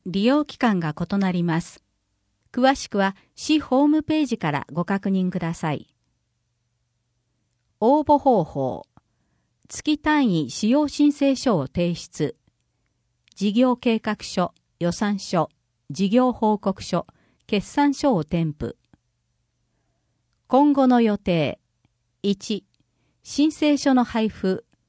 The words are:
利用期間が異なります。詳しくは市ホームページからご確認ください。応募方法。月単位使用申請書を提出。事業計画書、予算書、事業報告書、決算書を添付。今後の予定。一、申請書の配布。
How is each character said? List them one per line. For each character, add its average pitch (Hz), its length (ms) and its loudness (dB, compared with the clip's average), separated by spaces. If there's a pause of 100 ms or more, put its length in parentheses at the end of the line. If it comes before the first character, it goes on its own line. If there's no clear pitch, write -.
利 190 200 -2
用 294 200 2
期 - 120 -20
間 214 220 0
が 160 140 -4
異 180 240 -4
な 190 140 0
り 175 120 -2
ま 170 180 0
す。 - 220 -16 (680)
詳 262 240 2
し - 120 -12
く 214 100 -6
は 196 180 0 (200)
市 311 240 0
ホ 277 260 2
ー - 20 4
ム 302 160 2
ペ 311 200 0
ー - 20 0
ジ 233 120 -4
か 156 140 -4
ら 143 200 -6
ご 170 140 -4
確 196 240 -2
認 185 220 0
く 180 80 -6
だ 170 140 -6
さ 156 200 -4
い。 - 140 -10 (1900)
応 285 240 4
募 294 140 4
方 240 260 4
法。 131 420 -6 (840)
月 - 300 -4
単 294 340 2
位 156 180 0
使 214 200 -2
用 294 180 2
申 294 240 2
請 277 240 2
書 233 220 0
を 135 100 -2
提 175 280 -2
出。 - 420 -6 (960)
事 196 180 -2
業 247 220 2
計 226 240 -2
画 208 220 -6
書、 - 320 -4 (260)
予 170 120 -2
算 202 280 -2
書、 170 300 -2 (400)
事 185 200 -2
業 247 220 2
報 214 260 0
告 - 260 -4
書、 - 220 -4 (420)
決 202 200 -4
算 285 260 0
書 269 220 0
を 160 80 -2
添 160 300 -2
付。 - 220 -10 (1700)
今 285 260 4
後 269 140 4
の 247 140 4
予 208 160 2
定。 160 420 -2 (640)
一、 202 420 -4 (580)
申 302 280 0
請 294 260 2
書 269 160 2
の 254 100 4
配 220 260 -2
布。 - 360 -4 (240)